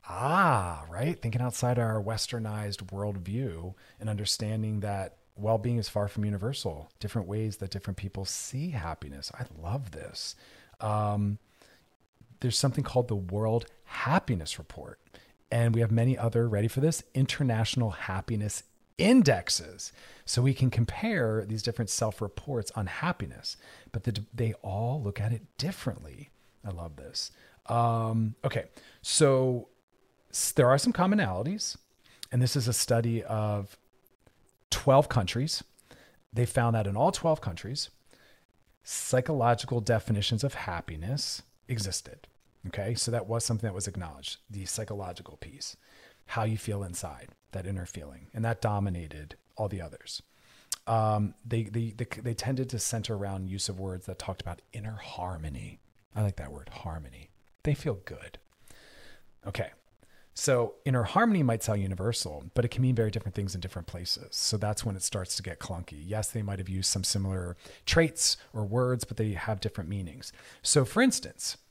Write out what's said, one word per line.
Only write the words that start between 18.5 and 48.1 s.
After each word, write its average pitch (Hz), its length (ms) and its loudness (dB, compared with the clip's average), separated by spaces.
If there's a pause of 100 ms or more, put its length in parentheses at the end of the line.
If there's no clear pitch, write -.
indexes. 147 960 6 (340)
So - 160 4
we 135 100 6
can 127 160 4
compare 117 800 2
these 107 160 -4
different 117 260 -2
self-reports 110 840 -4
on 101 140 -2
happiness, - 720 -6 (360)
but - 120 -4
the, 104 180 -2 (120)
they 113 200 0
all 120 480 -2
look 104 200 -2
at 110 100 0
it 113 100 -2 (140)
differently. 104 720 -6 (360)
I 101 40 -6
love 85 260 -8
this. 69 340 -8 (360)
Um, 113 680 2 (100)
okay, - 200 -2 (360)
so 131 680 4 (640)
s-, - 220 -2
there 123 160 8
are 135 80 10
some 226 160 2
commonalities, 175 840 2 (520)
and 123 120 4
this 127 140 4
is 120 120 2
a 117 60 2
study 117 480 2
of 104 560 -2 (920)
twelve 139 380 6
countries. 120 560 0 (640)
They 120 140 2
found 117 300 4
that 107 120 2
in 98 100 -2
all 151 160 4
twelve - 280 2
countries, 101 480 -6 (960)
psychological 123 960 2
definitions 107 640 2
of 139 100 0
happiness 87 840 -6 (280)
existed. 104 580 -6 (420)
Okay, 117 260 -2
so 113 160 -2
that 113 160 -2
was 113 180 0
something 113 240 0
that 95 60 -4
was 98 120 -4
acknowledged, 85 520 -8 (100)
the 101 160 -8
psychological 92 720 -8
piece, - 400 -12 (480)
how 113 200 -2
you 110 120 0
feel 101 260 -4
inside, 87 460 -10 (240)
that 90 140 -8
inner 95 180 -4
feeling, - 480 -14